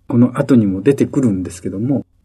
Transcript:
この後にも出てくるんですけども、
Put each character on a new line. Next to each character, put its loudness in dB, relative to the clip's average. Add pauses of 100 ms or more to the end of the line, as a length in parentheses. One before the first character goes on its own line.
こ -2
の 2
後 2
に 4
も -4
出 2
て 0
く -4
る 2
ん -4
で -10
す -20
け -8
ど -10
も、 -4 (180)